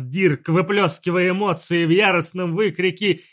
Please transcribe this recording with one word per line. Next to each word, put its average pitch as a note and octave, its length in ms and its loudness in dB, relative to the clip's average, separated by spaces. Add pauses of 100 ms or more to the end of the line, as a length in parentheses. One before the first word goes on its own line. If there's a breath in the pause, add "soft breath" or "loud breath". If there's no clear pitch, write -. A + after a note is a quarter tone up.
Дирк, D3+ 420 0
выплескивая F3+ 840 0
эмоции F3 540 -2
в D#3 40 2
яростном F3+ 680 0
выкрике F#3 680 -2 (120)